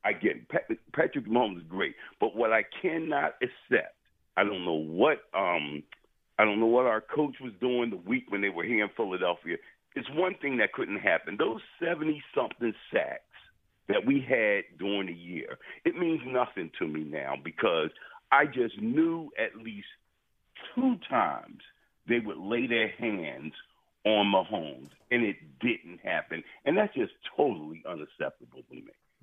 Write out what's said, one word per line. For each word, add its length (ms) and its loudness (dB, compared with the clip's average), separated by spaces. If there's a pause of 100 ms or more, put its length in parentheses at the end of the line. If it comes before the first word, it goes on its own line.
I 80 2
get 240 0
it. 100 -20
Pat-, 220 -4 (240)
Patrick 320 -2
Mahomes 320 2
is 100 -14
great. 280 -4 (260)
But 140 2
what 180 2
I 100 4 (180)
cannot 600 -2
accept, 540 -2 (420)
I 80 6
don't 180 -4
know 160 0
what, 440 2 (100)
um, 500 0 (560)
I 60 8
don't 160 2
know 60 4
what 180 6
our 160 2
coach 400 -2
was 180 -10
doing 300 2
the 80 -8
week 320 -4
when 100 -2
they 80 0
were 160 -2
here 220 2
in 100 -4
Philadelphia. 600 -2 (400)
It's 160 -8
one 280 0
thing 160 -2
that 140 2
couldn't 280 -4
happen. 380 0
Those 220 0 (240)
seventy-something 920 -2 (200)
sacks 260 0 (720)
that 160 2
we 160 4
had 420 2 (160)
during 280 -2
the 60 -8
year, 440 -10 (260)
it 140 2
means 280 0
nothing 540 -2
to 80 0
me 160 -4
now 300 -6 (100)
because 460 0 (420)
I 140 8
just 360 -2
knew 560 2
at 240 -4
least 260 -12 (840)
two 220 2 (140)
times 500 0 (480)
they 120 4
would 180 -6
lay 300 -2
their 200 2
hands 640 -6 (540)
on 280 6
Mahomes, 560 0 (220)
and 120 2
it 120 0 (260)
didn't 420 -4
happen. 400 -4 (220)
And 120 2
that's 160 0
just 180 -2 (260)
totally 500 0
unacceptable 840 -10
to 60 -18
me. 80 -16 (400)